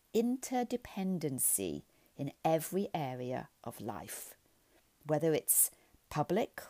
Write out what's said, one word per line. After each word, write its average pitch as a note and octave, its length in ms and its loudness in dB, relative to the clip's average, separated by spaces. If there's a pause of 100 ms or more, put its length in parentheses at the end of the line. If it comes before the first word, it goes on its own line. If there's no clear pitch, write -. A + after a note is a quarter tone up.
(140)
interdependency F#3+ 1700 0 (340)
in C#3 160 -6 (120)
every D#3+ 500 2
area B2+ 540 -4 (160)
of - 160 -10
life, G#2 560 -10 (680)
whether D3+ 300 4
it's - 380 4 (380)
public E3+ 600 0